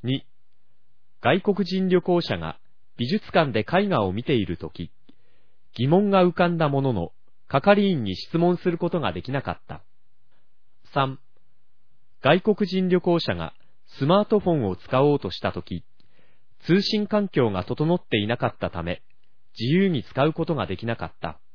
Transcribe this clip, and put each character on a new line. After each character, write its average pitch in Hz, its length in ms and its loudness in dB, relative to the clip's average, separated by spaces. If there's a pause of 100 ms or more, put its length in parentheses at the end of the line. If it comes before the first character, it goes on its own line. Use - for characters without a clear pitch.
二、 131 240 -2 (960)
外 151 200 4
国 202 240 2
人 185 240 0
旅 180 120 6
行 175 200 2
者 98 160 -2
が 80 200 -4 (400)
美 120 100 0
術 196 260 -2
館 156 180 4
で 107 100 2
絵 196 260 2
画 131 180 2
を 92 80 0
見 113 100 -4
て 156 100 0
い 107 120 4
る 85 100 -2
と 80 140 -8
き、 - 220 -10 (840)
疑 123 140 0
問 196 220 6
が 196 140 6
浮 180 80 6
か 175 160 4
ん 175 100 0
だ 156 120 2
も 139 120 2
の 135 120 2
の、 85 180 -2 (360)
係 202 440 6
員 139 120 2
に 95 120 -2
質 - 220 -4
問 175 200 4
す 180 140 0
る 170 60 -2
こ 175 120 0
と 165 120 0
が 101 100 0
で 87 100 -4
き 123 120 -8
な 139 80 0
か 87 120 -4
っ - 140 -8
た。 - 140 -12 (1120)
三、 135 260 0 (1040)
外 165 160 6
国 208 260 2
人 185 220 0
旅 180 120 4
行 170 180 2
者 101 160 -2
が 82 180 -4 (320)
ス - 220 -2
マ 196 160 6
ー - 20 0
ト 214 140 4
フ 180 100 0
ォ 170 40 4
ン 135 120 2
を 92 100 2
使 131 280 2
お 147 100 6
う - 60 2
と 95 100 -4
し - 100 -8
た 92 120 0
と 90 100 -6
き、 - 240 -8 (760)
通 185 200 4
信 208 240 0
環 208 240 0
境 120 220 4
が 92 120 -2
整 151 300 0
っ 180 100 0
て - 140 0
い 104 80 2
な 117 100 2
か 127 120 0
っ - 100 -2
た 87 140 -2
た 85 100 -6
め、 85 220 -4 (560)
自 117 120 0
由 190 180 6
に 135 140 0
使 135 220 0
う 156 80 2
こ 165 100 -2
と 160 120 0
が 107 100 0
で 92 100 -4
き 107 120 -6
な 117 80 0
か - 100 -6
っ 80 60 -8 (100)
た。 78 180 -6 (160)